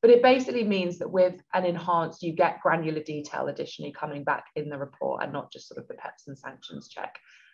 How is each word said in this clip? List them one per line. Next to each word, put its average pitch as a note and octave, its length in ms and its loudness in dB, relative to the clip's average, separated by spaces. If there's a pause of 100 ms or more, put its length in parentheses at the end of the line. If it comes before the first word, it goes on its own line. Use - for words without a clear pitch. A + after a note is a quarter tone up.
But A#3 80 8
it A#3+ 120 10
basically B3+ 420 4
means F#3 340 0
that - 120 -8
with F3+ 300 2 (140)
an F#3 100 0
enhanced, E3+ 580 -2
you E3 120 -4
get F3 260 2
granular D#3 420 0
detail D3 460 -8
additionally C#3+ 420 -10
coming C#3+ 320 -10
back D3 220 -4 (100)
in D3 140 -6
the D3 80 -10
report C3+ 460 -6
and C#3 100 -6
not - 180 -10
just - 160 -20
sort - 140 -16
of B2 80 -16
the B2+ 60 -16
peps - 340 -18
and C#3 80 -16
sanctions - 520 -18
check. - 300 -14 (360)